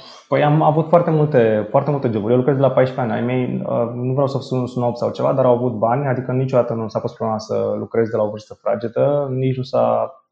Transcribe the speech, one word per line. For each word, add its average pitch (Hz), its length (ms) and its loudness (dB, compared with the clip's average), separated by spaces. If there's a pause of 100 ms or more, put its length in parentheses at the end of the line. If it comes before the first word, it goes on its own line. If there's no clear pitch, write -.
(280)
păi 139 160 2
am 151 180 4
avut 156 280 2
foarte 170 220 4
multe, 123 580 2
foarte 139 220 0
multe 131 200 0
joburi. 107 200 0
Eu 123 60 4
lucrez 131 180 2
de 131 60 0
la 131 100 4
paisprezece 131 420 0
ani. 113 60 -2
Ai 123 160 -2
mei, 127 300 -2
uh, 123 280 -2
nu 123 180 -4
vreau 135 160 0
să 135 120 -4
sun 127 280 -4
snob 120 280 -2
sau 107 160 -2
ceva, 139 220 0
dar 135 120 2
au 123 100 6
avut 120 180 0
bani, 117 340 0
adică 127 240 -2
niciodată 127 420 0
nu 113 140 -4
s-a 110 120 -6
pus 117 140 -6
problema 110 260 -4
să 107 380 -4
lucrez 110 320 -2
de 113 80 -6
la 107 60 2
o 104 60 -2
vârstă 107 320 -12
fragedă, 127 680 -2
nici 131 260 -2
nu 127 60 -4
s-a 117 480 0 (200)